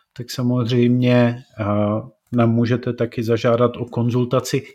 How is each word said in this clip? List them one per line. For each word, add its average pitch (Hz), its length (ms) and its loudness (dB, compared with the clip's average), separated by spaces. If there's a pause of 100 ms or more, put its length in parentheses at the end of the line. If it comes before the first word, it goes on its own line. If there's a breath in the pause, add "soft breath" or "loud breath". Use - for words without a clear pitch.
(140)
tak 120 180 -14
samozřejmě, 123 1120 2 (220)
a, 104 360 0 (300)
nám 117 200 2
můžete 120 420 0
taky 120 300 -4
zažádat 117 540 0
o 120 80 -8
konzultaci. 123 800 -2 (120 loud breath)